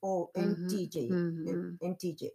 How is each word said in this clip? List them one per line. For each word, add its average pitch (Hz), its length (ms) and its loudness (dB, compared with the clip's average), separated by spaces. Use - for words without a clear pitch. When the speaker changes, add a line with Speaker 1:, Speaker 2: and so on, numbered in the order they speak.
Speaker 1:
old 185 340 2
in 202 180 4
Speaker 2:
Mm-hmm. 175 140 -2
Speaker 1:
T 185 180 2
J, 156 140 -4
in, 165 480 2
Speaker 2:
Mm-hmm. 175 360 -2
Speaker 1:
in 180 120 -2
T 175 160 -2
J. - 220 -6